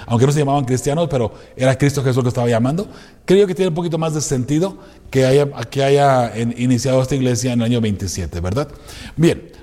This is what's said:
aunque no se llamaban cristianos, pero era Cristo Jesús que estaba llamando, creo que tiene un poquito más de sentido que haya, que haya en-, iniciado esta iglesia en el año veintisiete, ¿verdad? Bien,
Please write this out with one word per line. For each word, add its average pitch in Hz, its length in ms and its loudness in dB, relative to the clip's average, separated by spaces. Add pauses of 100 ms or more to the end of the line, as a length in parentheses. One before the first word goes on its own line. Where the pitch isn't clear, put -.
aunque 117 200 4
no 147 60 2
se 151 80 0
llamaban 139 240 0
cristianos, 139 460 -2
pero 120 220 -2 (240)
era 131 220 2
Cristo 139 240 0
Jesús 131 200 0
que 123 60 0
estaba 120 200 -2
llamando, 131 380 0 (380)
creo 202 220 4
que 180 80 -4
tiene 185 160 0
un 156 40 -4
poquito 170 220 -4
más 160 160 -2
de 151 80 -2
sentido 147 560 -2 (340)
que 131 140 2
haya, 139 260 4 (200)
que 139 120 -2
haya 135 540 2
en-, 117 220 -2
iniciado 127 420 2
esta 127 140 -2
iglesia 127 380 0
en 120 80 0
el 113 60 0
año 120 140 0
veintisiete, 95 600 -4
¿verdad? 104 280 -4 (480)
Bien, - 360 0 (100)